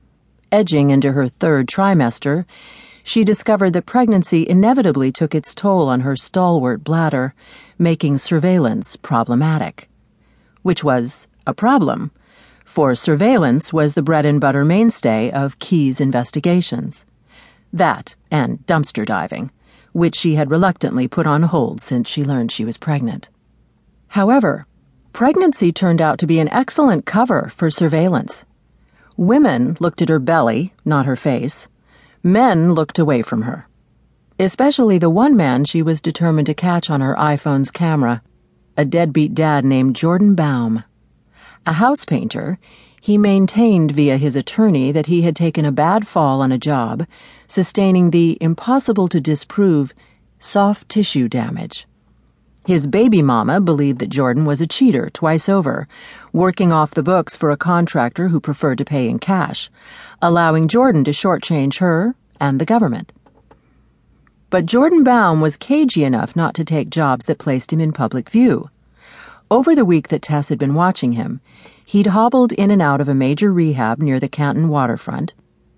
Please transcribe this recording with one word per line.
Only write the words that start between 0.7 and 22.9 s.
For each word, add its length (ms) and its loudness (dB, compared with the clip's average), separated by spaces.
into 200 2
her 160 0
third 400 0
trimester, 800 0
she 200 0
discovered 480 0
that 120 -2
pregnancy 640 0
inevitably 600 2
took 240 -4
its 220 -6
toll 320 0
on 140 0
her 120 -2
stalwart 720 -2
bladder, 500 -2
making 400 0
surveillance 800 0
problematic. 920 -2
Which 220 -2
was 420 -2
a 80 -4
problem, 600 0
for 300 0
surveillance 800 0
was 220 0
the 100 -2
bread 200 0
and 160 2
butter 240 0
mainstay 680 0
of 260 -6
Key's 420 -2
investigations. 1040 -2
That 420 -2
and 380 -4
dumpster 360 -2
diving, 460 -6
which 240 0
she 220 -2
had 160 -2
reluctantly 560 -2
put 180 -2
on 160 2
hold 380 -2
since 280 -6
she 140 -6
learned 300 -4
she 120 -6
was 120 -8
pregnant. 520 -6